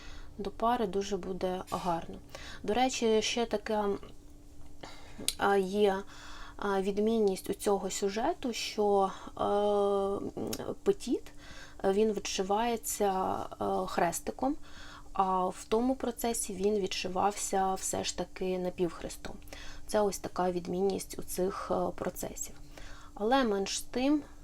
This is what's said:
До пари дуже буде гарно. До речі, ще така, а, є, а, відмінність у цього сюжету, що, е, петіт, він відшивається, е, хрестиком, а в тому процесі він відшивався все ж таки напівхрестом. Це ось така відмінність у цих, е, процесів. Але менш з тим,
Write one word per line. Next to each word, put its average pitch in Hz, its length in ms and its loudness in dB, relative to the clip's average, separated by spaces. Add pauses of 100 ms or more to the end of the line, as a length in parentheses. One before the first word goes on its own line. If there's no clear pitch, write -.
(380)
До 202 140 -4
пари 233 360 2
дуже 196 300 0
буде 185 540 -2
гарно. 170 440 -2 (480)
До 208 100 0
речі, 233 480 4
ще 233 240 2
така, 214 440 0 (1500)
а, 202 200 4
є, 196 380 4 (640)
а, 196 240 0
відмінність 208 680 2
у 202 40 -2
цього 196 360 2
сюжету, 226 640 0
що, 202 580 4 (160)
е, 202 1500 0 (100)
петіт, 233 480 0 (520)
він 208 300 4
відшивається, 202 1200 0 (240)
е, 208 40 0 (220)
хрестиком, - 680 0 (580)
а 185 340 4
в - 220 -6
тому 247 260 4
процесі 233 580 -2
він 202 260 2
відшивався 190 920 0
все 190 300 -2
ж - 140 -4
таки 185 420 -2
напівхрестом. - 760 -2 (520)
Це 214 140 4
ось 202 160 2
така - 340 0
відмінність 180 680 0
у - 20 -6
цих, - 500 -2
е, 180 240 2
процесів. - 600 -6 (580)
Але 254 300 4
менш 196 340 2
з - 40 -2
тим, 285 400 2 (220)